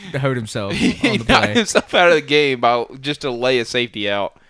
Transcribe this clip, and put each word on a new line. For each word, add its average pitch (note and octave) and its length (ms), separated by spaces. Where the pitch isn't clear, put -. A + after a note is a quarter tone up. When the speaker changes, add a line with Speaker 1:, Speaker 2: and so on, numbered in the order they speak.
Speaker 1:
hurt C3+ 160
himself G#2+ 380
Speaker 2:
<laughs> - 0
He, - 200
Speaker 1:
on - 20
Speaker 2:
he G#3 80
Speaker 1:
the - 120
Speaker 2:
knocked G#3+ 140
Speaker 1:
play. G#3 80
Speaker 2:
himself A3 400
out F3+ 160
of E3+ 60
the D#3 60
game C#3 400
by, A#2+ 220
just C#3+ 220
to C#3+ 80
lay B2 300
a A#2 60
safety A2 440
out. G2+ 300